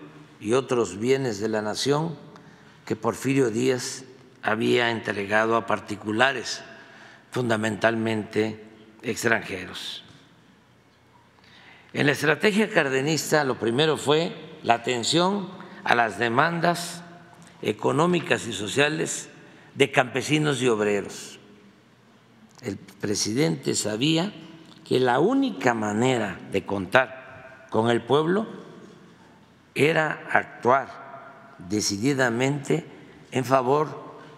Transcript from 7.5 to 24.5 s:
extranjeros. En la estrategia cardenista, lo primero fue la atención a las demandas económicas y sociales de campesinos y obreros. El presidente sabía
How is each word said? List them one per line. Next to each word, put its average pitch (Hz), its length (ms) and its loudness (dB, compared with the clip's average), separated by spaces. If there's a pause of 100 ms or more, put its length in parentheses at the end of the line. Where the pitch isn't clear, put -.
extranjeros. 98 1040 -4 (1900)
En 135 140 0
la 143 60 6
estrategia 185 580 2
cardenista, 147 760 2
lo 120 140 -2
primero 131 380 2
fue - 640 0
la 117 120 4
atención 165 760 0 (340)
a - 120 2
las 110 240 2
demandas 160 840 0 (600)
económicas 131 840 0
y 117 60 -6
sociales 143 800 -2 (440)
de 139 160 4
campesinos 135 720 2
y 131 60 4
obreros. 104 720 0 (1200)
El 101 160 -6
presidente 123 960 -2
sabía 156 580 0 (520)